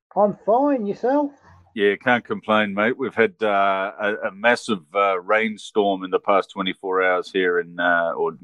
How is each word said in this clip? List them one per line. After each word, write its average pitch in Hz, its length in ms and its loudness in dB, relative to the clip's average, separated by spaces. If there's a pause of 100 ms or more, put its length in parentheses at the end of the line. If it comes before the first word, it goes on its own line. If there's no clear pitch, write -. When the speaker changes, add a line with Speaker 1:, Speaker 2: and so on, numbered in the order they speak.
(160)
Speaker 1:
I'm 202 280 2
fine. 254 440 2
Yourself? 277 440 0 (440)
Speaker 2:
Yeah, 101 200 2
can't 120 280 0
complain, 107 520 -2
mate. 113 240 0
We've 113 160 -6
had, 110 260 2
uh, 98 580 0
a, 104 160 -2 (120)
a 101 40 -10
massive, 104 520 0 (100)
uh, 98 260 2
rainstorm 101 840 -2
in 92 80 -10
the 92 80 2
past 98 320 0
twenty-four 92 500 -4
hours 92 300 -2
here 90 280 0
in, 85 200 -6
uh, 85 360 0
or 80 280 -4